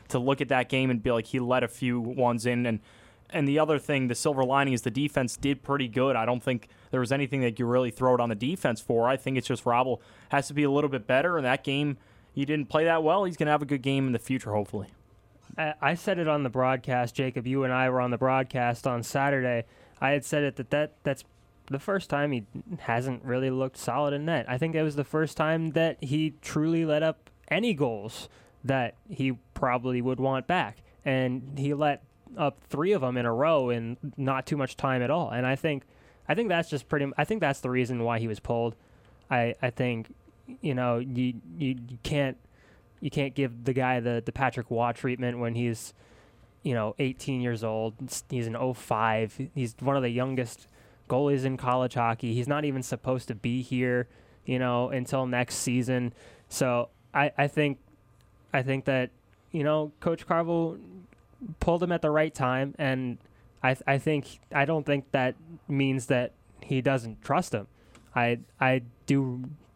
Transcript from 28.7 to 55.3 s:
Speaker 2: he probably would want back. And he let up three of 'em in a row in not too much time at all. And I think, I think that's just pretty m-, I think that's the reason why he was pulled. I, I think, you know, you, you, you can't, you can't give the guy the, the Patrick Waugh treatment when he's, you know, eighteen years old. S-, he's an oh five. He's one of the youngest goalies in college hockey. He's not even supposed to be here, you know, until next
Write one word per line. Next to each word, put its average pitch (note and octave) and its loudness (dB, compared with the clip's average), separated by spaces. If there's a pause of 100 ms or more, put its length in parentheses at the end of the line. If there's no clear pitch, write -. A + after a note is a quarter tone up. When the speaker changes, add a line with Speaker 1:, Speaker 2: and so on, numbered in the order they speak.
Speaker 2:
he C3+ -2 (220)
probably B2 0
would B2+ 0
want C3 0
back. E3 -2 (260)
And C3 -2
he C#3 0
let C#3+ 0 (340)
up F3 -2 (100)
three E3 0
of F3+ 2
'em B2+ 0
in A#2+ 0
a A#2 2
row C3+ 2
in A#2 -4 (200)
not C3 -2
too D3+ -2
much C3+ -4
time C3 0
at A#2+ 0
all. D#3 0
And B2 -2
I C3 2
think, D3 -2 (440)
I D3 0
think A3 0
that's E3+ 0
just C#3 -6
pretty C#3+ 0
m-, C#3 -4
I D3 2
think A3 -2
that's C#3 0
the B2+ -2
reason B2+ 0
why A#2 0
he A2+ -2
was G#2+ -6
pulled. A#2 -2 (560)
I, A#2+ 2
I B2+ 0
think, A#2 -2 (480)
you D3+ -2
know, B2 0
you, B2+ -2 (220)
you, C3+ -2 (120)
you B2 -14
can't, C#3 -2 (640)
you D3+ -6
can't C3+ -2
give A#2+ -4
the C3+ 2
guy B2+ 2
the, A#2 0
the - -6
Patrick C3 -2
Waugh A#2+ 2
treatment B2 -4
when A#2 -2
he's, A#2 -2 (680)
you C3 -2
know, A2 -2
eighteen C3 -2
years A#2+ -2
old. A2 -2 (100)
S-, - -10
he's A#2+ -2
an A2+ -6
oh B2+ -2
five. A2 0 (160)
He's A#2+ -4
one C#3 2
of C3+ 2
the B2 0
youngest B2+ -4 (420)
goalies C3+ 2
in C3 -2
college B2+ 0
hockey. A#2 0
He's A#2+ -2
not D3 0
even C3+ -2
supposed B2+ -4
to A#2+ -6
be A#2+ -2
here, B2 0 (360)
you B2+ -2
know, B2 0
until C3 -2
next B2 -2